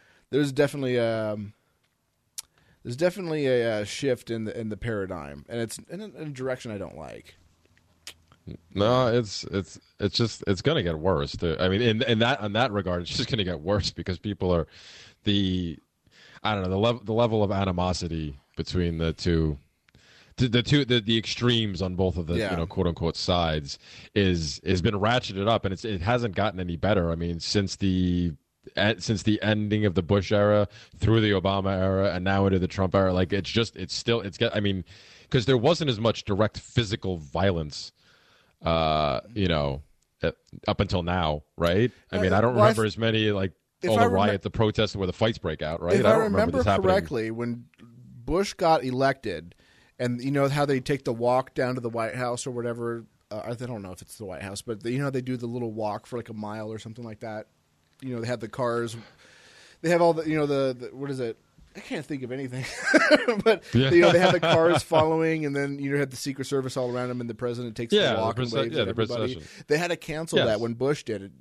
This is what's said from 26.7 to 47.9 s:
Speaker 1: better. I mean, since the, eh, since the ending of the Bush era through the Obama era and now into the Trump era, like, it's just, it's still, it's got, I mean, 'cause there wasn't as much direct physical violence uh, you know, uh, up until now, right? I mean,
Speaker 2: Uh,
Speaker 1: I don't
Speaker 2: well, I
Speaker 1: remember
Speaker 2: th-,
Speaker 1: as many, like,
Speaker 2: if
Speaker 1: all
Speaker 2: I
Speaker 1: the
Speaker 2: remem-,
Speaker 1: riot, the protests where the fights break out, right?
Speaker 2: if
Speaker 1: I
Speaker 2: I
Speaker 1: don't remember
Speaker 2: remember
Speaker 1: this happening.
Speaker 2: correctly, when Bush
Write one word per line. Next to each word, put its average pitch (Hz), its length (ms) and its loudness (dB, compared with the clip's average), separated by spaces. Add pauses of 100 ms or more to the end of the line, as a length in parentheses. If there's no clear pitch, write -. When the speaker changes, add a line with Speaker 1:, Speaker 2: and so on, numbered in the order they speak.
Speaker 1:
better. 95 340 2
I 82 40 -2
mean, 85 260 -4
since 98 360 -2
the, 90 560 2 (440)
eh, 107 220 2
since 107 240 -2
the 107 180 2
ending 107 460 0
of 92 80 0
the 90 80 2
Bush 98 300 0
era 104 360 4 (300)
through 113 240 4
the 107 80 4
Obama 95 500 2
era 95 320 2
and 90 120 -4
now 98 200 2
into 95 140 4
the 87 100 0
Trump 95 260 0
era, 95 200 4
like, 92 180 2
it's 98 160 -2
just, 113 260 -2
it's - 200 -10
still, 117 260 0
it's 95 160 -8
got, - 180 0
I 104 60 0
mean, 98 240 -2 (460)
'cause 120 160 2
there 131 100 6
wasn't 151 320 2
as 113 100 0
much 113 260 0
direct 104 340 0
physical 98 580 -2
violence 82 760 -2 (760)
uh, 78 560 2 (140)
you 101 140 0
know, 73 340 0 (400)
uh, 85 100 0 (340)
up 104 140 0
until 95 220 0
now, 85 400 0 (140)
right? 92 340 2 (200)
I 92 80 -2
mean, 92 140 2
Speaker 2:
Uh, 95 60 4
Speaker 1:
I - 20 4
don't 117 140 2
Speaker 2:
well, 120 100 6
I 208 40 8
Speaker 1:
remember 110 140 2
Speaker 2:
th-, 107 120 0
Speaker 1:
as - 40 -10
many, 110 320 0
like, 98 220 -2 (300)
Speaker 2:
if 175 80 0
Speaker 1:
all 107 80 4
Speaker 2:
I 101 60 6
Speaker 1:
the 98 60 4
Speaker 2:
remem-, - 40 0
Speaker 1:
riot, 101 280 2
the 104 80 -6
protests 110 460 0
where 95 100 -2
the 90 60 -2
fights 113 260 0
break 80 240 -6
out, 80 200 -4
right? 87 140 2
Speaker 2:
if - 100 4
Speaker 1:
I - 20 6
Speaker 2:
I 220 40 8
Speaker 1:
don't 220 100 4
remember 208 140 0
Speaker 2:
remember 240 220 2
Speaker 1:
this 247 80 2
happening. 190 240 2
Speaker 2:
correctly, 151 400 0
when 120 360 -6 (140)
Bush 127 760 -6